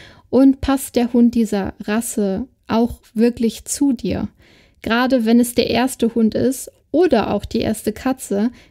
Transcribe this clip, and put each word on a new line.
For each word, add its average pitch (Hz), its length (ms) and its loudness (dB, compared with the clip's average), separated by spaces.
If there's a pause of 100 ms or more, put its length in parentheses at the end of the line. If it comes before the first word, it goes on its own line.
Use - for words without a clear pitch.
(280)
Und 269 320 4
passt - 360 -4
der 240 160 0
Hund 240 240 4
dieser 208 380 -2 (100)
Rasse 208 640 -4 (180)
auch 233 340 -2 (140)
wirklich 233 500 0
zu 277 280 0
dir? 202 340 -4 (540)
Gerade 247 440 2
wenn 226 140 4
es 240 160 2
der - 160 2
erste 233 460 0
Hund 220 180 2
ist 233 340 -2 (240)
oder 285 400 2
auch 202 120 -4
die - 160 -4
erste - 320 -4
Katze, 240 600 -4 (180)